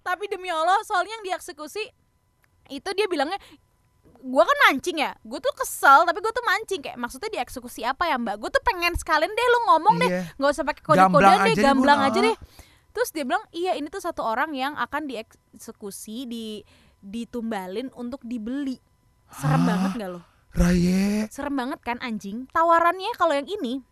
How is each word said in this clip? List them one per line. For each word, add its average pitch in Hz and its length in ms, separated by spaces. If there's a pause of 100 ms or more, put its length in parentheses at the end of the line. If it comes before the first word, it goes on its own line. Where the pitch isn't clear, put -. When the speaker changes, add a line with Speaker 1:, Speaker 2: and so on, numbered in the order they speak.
Speaker 1:
tapi 370 260
demi 370 220
Allah, 339 340
soalnya 415 340
yang 440 100
dieksekusi 349 540 (880)
itu 277 220
dia 403 160
bilangnya, 349 320 (800)
gua 262 240
kan 571 120 (100)
mancing 330 340
ya, 214 220
gua 233 160
tuh 494 160
kesel, 330 500
tapi 339 140
gua 427 120
tuh 480 120
mancing, 415 380
kayak, 254 160
"Maksudnya 254 360
dieksekusi 247 500
apa 262 220
ya, 311 120
Mbak? 233 200
Gua 247 140
tuh 523 100
pengen 349 340
sekalian 320 340
deh 440 200
lu 480 180
ngomong 349 300
deh, 392 140
Speaker 2:
Iya. 185 120 (140)
Speaker 1:
nggak 277 140
usah 302 140
pakai 294 180
kode-kodean 190 260
Speaker 2:
Gamblang 277 260
Speaker 1:
deh, 403 80
Speaker 2:
aja 392 80
deh, - 140
Speaker 1:
gamblang 277 340
Speaker 2:
gua, 277 100
Speaker 1:
aja 330 120
Speaker 2:
ah. 415 40
Speaker 1:
deh." 453 120 (540)
Terus 466 200
dia 302 140
bilang, 359 260
"Iya, 349 240
ini 294 140
tuh 381 140
satu 330 200
orang 247 300
yang 269 220
akan 285 300
dieksekusi, 220 1120 (100)
di-, 226 360 (380)
ditumbalin 226 920
untuk 240 300
dibeli." 247 540 (540)
Serem 151 320
Speaker 2:
Hah? 175 60
Speaker 1:
banget 190 260
nggak 202 160
lo? 175 120 (300)
Speaker 2:
Raye. 185 760
Speaker 1:
Serem 285 260
banget 285 260
kan, 240 180
anjing? 226 520
Tawarannya 339 640
kalau 330 180
yang 285 140
ini 277 340 (120)